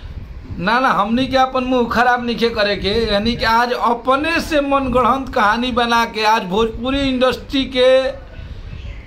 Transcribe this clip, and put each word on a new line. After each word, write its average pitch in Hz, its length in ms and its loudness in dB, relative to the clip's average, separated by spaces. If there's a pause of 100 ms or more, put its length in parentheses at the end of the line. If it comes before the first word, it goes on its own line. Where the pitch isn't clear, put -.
(640)
ना, 220 160 2
ना, 262 100 2
हमनी 220 380 2
के 262 100 0
अपन 262 260 2
मुंह 247 260 0
खराब 247 360 2
नहीं 240 100 -2
करे 208 400 0
के, 208 380 0
यानी 220 220 0
कि - 100 -4
आज 233 280 2
अपने 262 680 0
से 294 220 0
मनगढ़ंत 262 680 0
कहानी 233 420 0
बना 233 340 2
के 214 180 -4
आज 220 200 4
भोजपुरी 226 560 -2
industry 262 680 0
के, 254 320 4
अ, 262 220 -2 (880)